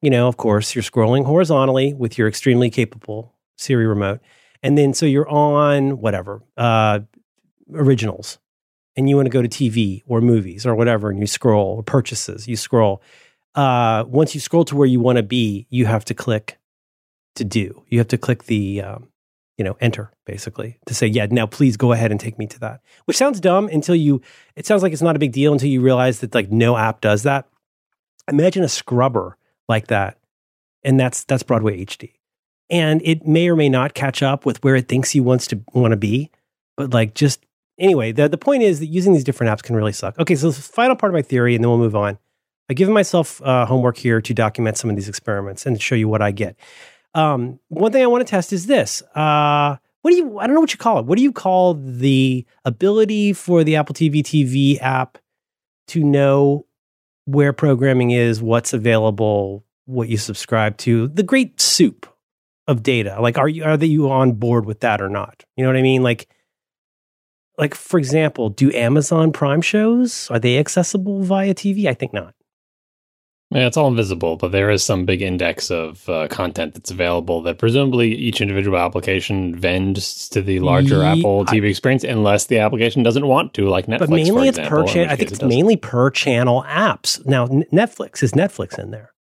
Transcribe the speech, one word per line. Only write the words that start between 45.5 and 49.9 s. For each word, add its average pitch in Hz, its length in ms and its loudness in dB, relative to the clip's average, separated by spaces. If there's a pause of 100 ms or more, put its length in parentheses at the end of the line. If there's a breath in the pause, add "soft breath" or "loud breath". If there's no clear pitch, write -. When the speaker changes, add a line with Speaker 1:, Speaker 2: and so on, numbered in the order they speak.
Speaker 1:
and 113 160 -2
show - 120 -4
you 110 140 0
what 107 140 0
I 104 100 0
get. 101 240 -8 (580 loud breath)
Um, 135 540 -2
one 190 240 0
thing 262 100 4
I 254 60 4
wanna 240 160 2
test 202 300 -2
is 180 120 -4
this. 220 360 0 (120)
Uh, 147 640 2 (280)